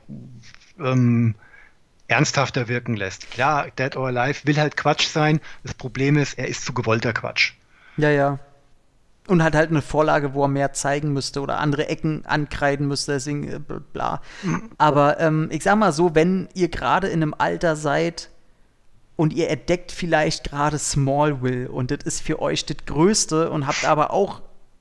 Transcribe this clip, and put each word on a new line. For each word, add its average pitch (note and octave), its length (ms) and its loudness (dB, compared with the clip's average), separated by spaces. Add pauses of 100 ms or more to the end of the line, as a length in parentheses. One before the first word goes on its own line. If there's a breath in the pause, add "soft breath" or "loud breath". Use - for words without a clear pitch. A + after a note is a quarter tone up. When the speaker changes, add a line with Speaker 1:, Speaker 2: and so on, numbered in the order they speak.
(800)
Speaker 1:
ähm, A#2+ 560 4 (720 soft breath)
ernsthafter B2+ 640 2
wirken A#2+ 260 -4
lässt. G2 380 -8
Klar, C#3+ 340 0 (100)
Dead C3+ 200 -4
or C3 100 -4
Alive B2 380 -2
will D3 140 2
halt D3+ 180 0
Quatsch - 320 0
sein. D3+ 320 2 (240 loud breath)
Das - 100 -10
Problem C3+ 420 0
ist, D3 220 0
er B2+ 80 -6
ist - 180 -8
zu - 80 -6
gewollter A#2 400 0
Quatsch. - 420 -2 (420 soft breath)
Speaker 2:
Ja, D3+ 140 4
ja. C#3 280 2 (880)
Und F3 140 6
hat D#3 140 4
halt D#3+ 140 4
eine D3+ 120 2
Vorlage, D3 520 2
wo C#3 100 2
er C#3 40 2
mehr C#3 240 0
zeigen D3 400 -2
müsste C#3 280 -4
oder C3+ 180 -4
andere D3 300 0
Ecken D#3 380 -4
ankreiden C#3+ 600 0
müsste, C#3 280 -2
deswegen, D3 340 -4
äh, C3+ 100 -8
bl-, - 220 -10 (120)
bla. - 300 -4 (220 loud breath)
Speaker 1:
Mhm. F3+ 340 -4
Speaker 2:
Aber, D3 400 4
ähm, D#3 320 2
ich D#3 140 -6
sag G3 100 4
mal G#3+ 160 4
so, D#3+ 240 2
wenn F3 400 4
ihr F3+ 140 2
gerade F3 400 0
in D#3+ 160 2
einem D3+ 120 -2
Alter E3+ 380 0
seid D3+ 560 -2 (840)
und D#3 160 2
ihr D#3 180 0
entdeckt E3+ 400 -2
vielleicht D#3+ 540 0
gerade D3 340 -2
Smallville C3+ 880 0
und B2+ 220 -4
das C#3+ 140 -4
ist - 160 -6
für - 200 -2
euch D3 260 -2
das D3 100 -6 (100)
Größte D#3+ 640 2
und D3 160 -2
habt - 180 -2
aber D3+ 280 2
auch, - 300 0 (380)